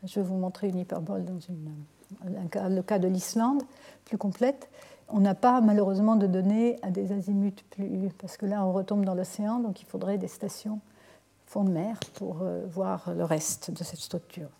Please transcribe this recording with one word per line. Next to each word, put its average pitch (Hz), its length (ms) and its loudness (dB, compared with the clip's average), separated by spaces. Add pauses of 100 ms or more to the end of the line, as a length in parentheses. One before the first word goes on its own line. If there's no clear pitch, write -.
Je 196 160 -4
vais 196 60 0
vous 185 120 -2
montrer 185 320 -2
une 185 80 -2
hyperbole 180 480 -4
dans 180 140 -6
une, 156 320 -10 (680)
un 175 60 -6
cas, 190 220 -4
le 190 120 2
cas 196 180 2
de 185 80 2
l'Islande, 226 560 2 (420)
plus 220 120 -4
complète. 240 520 0 (400)
On 214 100 0
n'a 196 160 6
pas, 247 260 6
malheureusement, 208 540 6
de 202 120 6
données 202 560 2
à 190 80 -2
des 190 200 -2
azimuts 202 580 0
plus, 190 480 -2
parce - 200 -14
que - 80 -6
là, 202 200 0
on 185 60 2
retombe 196 340 2
dans 190 100 0
l'océan, 208 440 -2
donc 214 220 -4
il - 40 -20
faudrait 196 320 -2
des 185 100 -4
stations 214 520 -6 (680)
fond - 180 -2
de 190 80 4
mer 190 280 0 (140)
pour, 180 280 -8
euh, 180 280 -4
voir 180 460 -4
le 170 80 0
reste 156 480 -2
de 160 120 -8
cette - 160 -12
structure. 165 500 -10 (100)